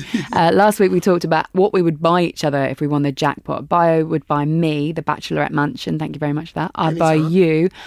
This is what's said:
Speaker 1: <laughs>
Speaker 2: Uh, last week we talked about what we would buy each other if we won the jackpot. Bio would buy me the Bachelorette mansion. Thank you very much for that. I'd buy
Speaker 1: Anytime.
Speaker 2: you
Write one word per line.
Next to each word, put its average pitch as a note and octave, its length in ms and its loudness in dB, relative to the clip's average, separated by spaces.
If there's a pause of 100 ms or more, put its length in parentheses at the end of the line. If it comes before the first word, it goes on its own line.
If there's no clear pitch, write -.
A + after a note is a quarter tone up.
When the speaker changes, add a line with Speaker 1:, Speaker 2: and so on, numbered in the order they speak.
Speaker 1:
<laughs> - 40 -20 (240)
Speaker 2:
Uh, E3+ 220 2
last G3+ 260 4
week F#3+ 120 4
we F3+ 80 2
talked F3 240 2
about D#3+ 280 0
what F#3+ 200 2
we F#3+ 100 2
would D#3+ 180 0
buy E3+ 220 4
each - 220 -4
other C#3 200 0
if C3 160 -4
we D3+ 60 -2
won C#3+ 160 0
the C#3+ 100 0
jackpot. - 560 -4
Bio E3 360 4
would D#3+ 220 -4
buy D3 180 -2
me D#3 480 0
the E3 100 -8
Bachelorette - 480 -4
mansion. D#3 480 -4
Thank D3+ 160 -8
you - 60 -12
very D3 120 -2
much D#3 200 -6
for - 80 -6
that. D#3+ 160 -6
I'd E3 220 -2
buy D#3+ 160 2
Speaker 1:
Anytime. D#3 180 0
Speaker 2:
you E3+ 360 4 (180)